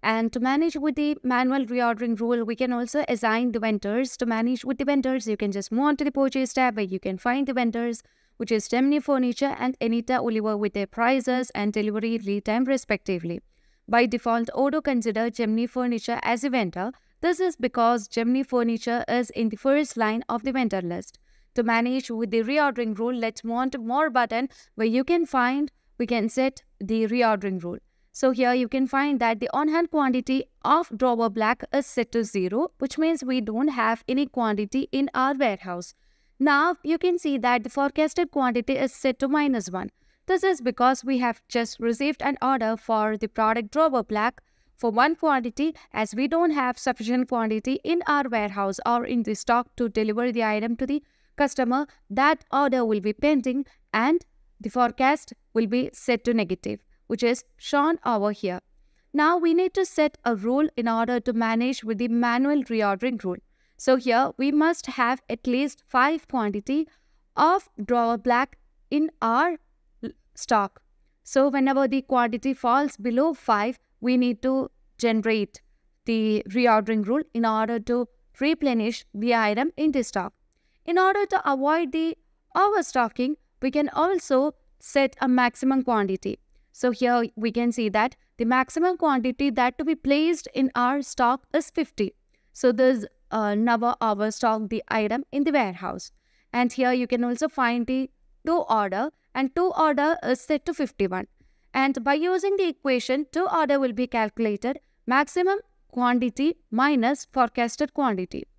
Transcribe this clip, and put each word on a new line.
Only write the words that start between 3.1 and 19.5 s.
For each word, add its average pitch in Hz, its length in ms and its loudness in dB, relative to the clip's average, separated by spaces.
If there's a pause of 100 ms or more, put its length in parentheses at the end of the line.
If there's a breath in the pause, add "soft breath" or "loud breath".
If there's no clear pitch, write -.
the 226 80 -2
vendors. 220 580 -2
To 254 80 -2
manage 233 400 -2
with 262 140 -4
the 277 60 -2
vendors, 262 420 0
you 214 100 -2
can 202 140 -2
just 196 200 -8
move 233 120 0
on 294 140 2
to 302 60 -4
the 277 80 -2
purchase 269 420 -2
tab 254 220 2
where 208 100 -2
you 185 140 -6
can 185 200 -6
find 254 260 -2
the 269 80 -4
vendors, 233 480 -2 (360)
which 226 140 -4
is 220 160 0
Gemini 269 300 2
Furniture 269 600 0
and 254 200 -4
Anita 233 400 0
Oliver 220 380 -2
with 202 160 -2
their 202 140 -4
prices 254 680 0
and 208 180 -2
delivery 214 460 -2
lead 202 280 -4
time 226 180 0
respectively. 196 760 -4 (460)
By 240 200 4
default, 233 480 -2
Odoo 285 280 0
consider 226 460 0
Gemini 226 380 -2
Furniture 240 560 -4
as 233 200 -2
a 285 60 0
vendor. 214 440 -2 (280 soft breath)
This 339 180 0
is 359 160 0
because 233 520 0
Gemini 240 340 0
Furniture 233 680 -2
is 240 220 0
in 226 200 -2
the 220 60 -8